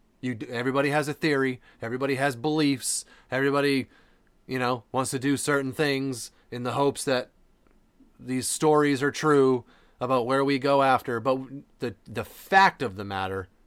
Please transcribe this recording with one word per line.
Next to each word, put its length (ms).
You 140
d-, 120
everybody 420
has 180
a 60
theory. 460
Everybody 340
has 200
beliefs. 680
Everybody, 580
you 100
know, 340
wants 200
to 80
do 160
certain 380
things 580
in 140
the 100
hopes 300
that 280
these 280
stories 560
are 80
true 540
about 260
where 200
we 140
go 220
after. 380
But 200
the, 160
the 180
fact 580
of 140
the 80
matter 460